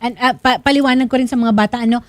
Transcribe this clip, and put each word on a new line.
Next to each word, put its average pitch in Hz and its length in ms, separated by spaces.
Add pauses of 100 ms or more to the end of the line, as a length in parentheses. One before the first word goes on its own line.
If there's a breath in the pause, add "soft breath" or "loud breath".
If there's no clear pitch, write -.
an-, 233 160
ah, 247 160
pa-, 254 240
paliwanag 262 480
ko 254 100
rin 254 140
sa 262 80
mga 226 160
bata, 214 240
ano, 233 320